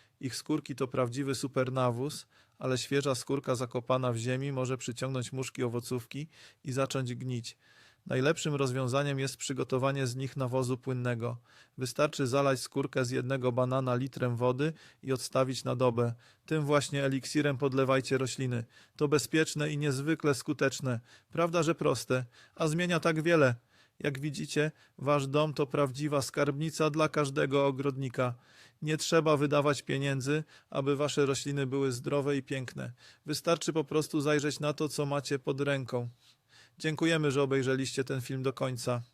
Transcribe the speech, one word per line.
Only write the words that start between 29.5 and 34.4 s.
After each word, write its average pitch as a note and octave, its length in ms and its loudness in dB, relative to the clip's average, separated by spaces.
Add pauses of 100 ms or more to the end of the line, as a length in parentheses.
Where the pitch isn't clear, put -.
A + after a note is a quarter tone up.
pieniędzy, C#3 600 -2 (260)
aby C#3 260 0
wasze C#3+ 300 2
rośliny C#3 400 0
były C3+ 260 0
zdrowe C#3 440 -2
i C3+ 60 -2
piękne. C3 500 -6 (340)
Wystarczy D#3 460 0
po D#3 120 0
prostu D3+ 360 0
zajrzeć D3 400 0